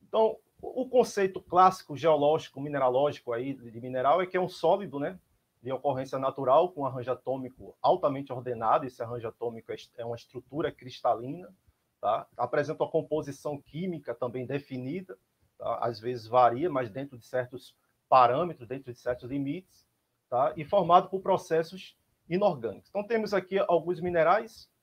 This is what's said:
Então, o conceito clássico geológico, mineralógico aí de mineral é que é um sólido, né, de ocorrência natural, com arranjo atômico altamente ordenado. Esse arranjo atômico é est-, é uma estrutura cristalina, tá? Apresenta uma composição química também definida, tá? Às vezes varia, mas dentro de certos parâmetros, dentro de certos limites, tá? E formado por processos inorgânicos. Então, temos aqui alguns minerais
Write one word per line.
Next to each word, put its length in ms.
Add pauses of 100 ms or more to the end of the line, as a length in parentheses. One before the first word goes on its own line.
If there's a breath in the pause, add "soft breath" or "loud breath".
Então, 340 (300)
o 220
conceito 540
clássico 520
geológico, 640
mineralógico 760
aí 180
de 300
mineral 400
é 40
que 80
é 60
um 80
sólido, 500
né, 220 (420)
de 80
ocorrência 480
natural, 520
com 160
arranjo 260
atômico 720
altamente 500
ordenado. 540
Esse 160
arranjo 260
atômico 440
é 20
est-, 240
é 80
uma 100
estrutura 560
cristalina, 840 (460)
tá? 340
Apresenta 480
uma 80
composição 680
química 540
também 320
definida, 720 (400)
tá? 240
Às 180
vezes 260
varia, 440
mas 180
dentro 300
de 80
certos 500 (320)
parâmetros, 580
dentro 240
de 80
certos 300
limites, 580 (440)
tá? 260
E 80
formado 460
por 100
processos 760 (320)
inorgânicos. 640
Então, 180
temos 280
aqui 240
alguns 420
minerais 680 (120)